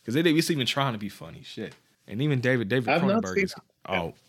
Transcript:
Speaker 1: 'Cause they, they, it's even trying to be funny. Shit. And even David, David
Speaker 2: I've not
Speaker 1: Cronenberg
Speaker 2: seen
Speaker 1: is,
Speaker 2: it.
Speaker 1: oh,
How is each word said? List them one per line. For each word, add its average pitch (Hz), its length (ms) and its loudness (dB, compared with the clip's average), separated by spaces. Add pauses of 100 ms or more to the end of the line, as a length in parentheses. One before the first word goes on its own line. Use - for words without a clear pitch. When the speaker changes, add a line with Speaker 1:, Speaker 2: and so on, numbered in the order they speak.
Speaker 1:
'Cause 113 100 -4
they, 156 80 4
they, 170 100 6
it's 160 180 4
even 139 160 0
trying 139 280 0
to 107 40 -8
be 104 100 -8
funny. - 360 -16
Shit. 101 300 -12 (340)
And 107 140 -6
even 143 180 2
David, 123 280 2
David 123 200 0
Speaker 2:
I've 165 160 2
not 208 180 2
Speaker 1:
Cronenberg 190 120 -6
Speaker 2:
seen 196 100 2
Speaker 1:
is, - 80 -4
Speaker 2:
it. - 60 -14 (300)
Speaker 1:
oh, 87 260 -4 (140)